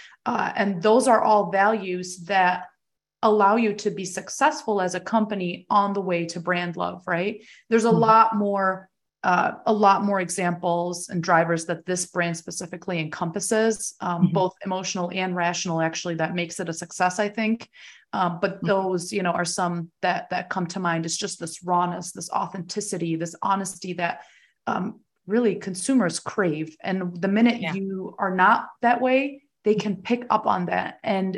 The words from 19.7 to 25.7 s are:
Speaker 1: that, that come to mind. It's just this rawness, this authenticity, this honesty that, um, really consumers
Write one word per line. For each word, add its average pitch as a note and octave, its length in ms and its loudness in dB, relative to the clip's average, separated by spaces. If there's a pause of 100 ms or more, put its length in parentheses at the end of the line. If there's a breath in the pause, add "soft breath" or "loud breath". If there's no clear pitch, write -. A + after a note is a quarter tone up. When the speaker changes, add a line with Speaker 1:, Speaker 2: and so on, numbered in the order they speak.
Speaker 1:
that, F3+ 300 -2
that F3 180 -6
come F#3 180 -4
to F#3+ 120 -8
mind. E3 260 -2
It's E3 120 -6
just - 220 -8
this E3+ 240 -12
rawness, F3 480 -2
this F3 200 -12
authenticity, F3+ 880 -4
this E3+ 260 -6
honesty F#3+ 500 -4
that, E3+ 280 -4 (440 loud breath)
um, - 360 -4 (260)
really G#3+ 280 2
consumers F#3+ 640 0